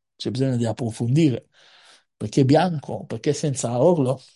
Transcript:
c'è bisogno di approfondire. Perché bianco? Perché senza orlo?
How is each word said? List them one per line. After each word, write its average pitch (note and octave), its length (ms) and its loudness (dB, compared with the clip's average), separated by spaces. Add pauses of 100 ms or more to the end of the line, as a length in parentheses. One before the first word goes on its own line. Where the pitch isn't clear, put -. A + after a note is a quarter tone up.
(160)
c'è - 160 -6
bisogno B2+ 260 0
di A#2 80 0
approfondire. A#2+ 840 0 (720)
Perché C3 280 2
bianco? D3+ 600 0
Perché B2+ 280 -4
senza B2 480 -2
orlo? D3 400 2 (140)